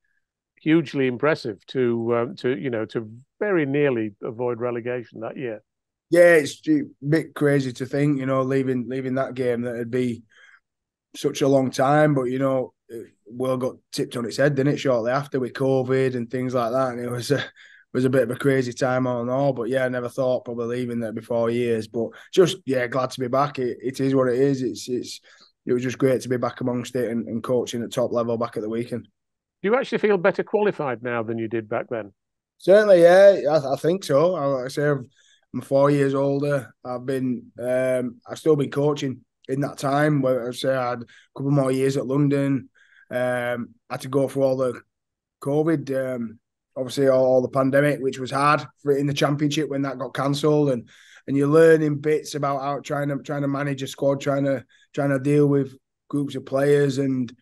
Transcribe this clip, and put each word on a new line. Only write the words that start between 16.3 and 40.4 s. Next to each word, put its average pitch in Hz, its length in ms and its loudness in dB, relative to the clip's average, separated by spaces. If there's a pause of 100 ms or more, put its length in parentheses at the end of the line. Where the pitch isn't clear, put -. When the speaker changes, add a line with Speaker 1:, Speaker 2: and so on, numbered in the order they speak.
Speaker 2:
things 127 240 -4
like 117 160 0
that, 127 220 -2
and 120 80 -10
it 120 100 -8
was 123 220 -4
a 127 120 0 (500)
was 127 100 2
a 127 60 4
bit 127 140 4
of 110 60 2
a 127 60 -2
crazy 135 360 0
time 127 340 0
all 120 160 -2
in 120 80 -4
all. 135 220 0
But 117 180 -4
yeah, 131 140 0
I 127 40 -2
never 123 200 -6
thought 127 360 -2
probably 120 340 -6
leaving 120 220 -4
there 110 120 -6
before 117 360 -2
years. 117 380 0
But 113 220 -4 (240)
just, 175 340 4
yeah, 127 220 0
glad 127 240 -4
to - 80 -12
be 123 80 -2
back. 139 300 -2
It, 120 220 -4
it 131 200 -8
is 135 140 2
what 127 140 4
it 120 100 0
is. 135 240 2
It's, 117 260 -6
it's, - 320 -6 (440)
it 123 80 -2
was 123 100 0
just 127 140 -6
great 131 260 2
to 123 60 -10
be 123 80 0
back 120 240 -4
amongst 123 360 -4
it 117 140 -2
and, 117 180 -4
and 113 140 -6
coaching 120 400 -2
at 104 100 -8
top 120 200 0
level 117 240 -2
back 117 200 -6
at 113 60 -4
the 107 60 -6
weekend. 117 360 -6 (580)
Speaker 1:
Do 196 80 0
you 240 60 4
actually 233 220 -4
feel 208 200 2
better 180 240 0
qualified 151 600 -2
now 120 200 -4
than 117 160 -4
you 113 100 -4
did 110 200 -6
back 117 200 -4
then? 107 240 -8 (460)
Speaker 2:
Certainly, 196 440 6
yeah, 185 380 10 (100)
I, 139 220 2
I 135 40 0
think 180 280 -2
so. 160 300 2
I, 147 100 -4
like 131 220 -2
I - 20 -8
say, 147 200 -2
I've, 131 180 -2 (480)
I'm 123 60 -4
four 139 300 4
years 139 240 4
older. 139 600 -2 (100)
I've 123 220 -8
been, 127 400 -4 (120)
um, 127 720 -2
I've 117 100 -10
still 156 180 4
been 139 140 -2
coaching 143 500 -2 (280)
in 139 120 -4
that 127 180 -6
time. 143 420 2
Where 127 280 0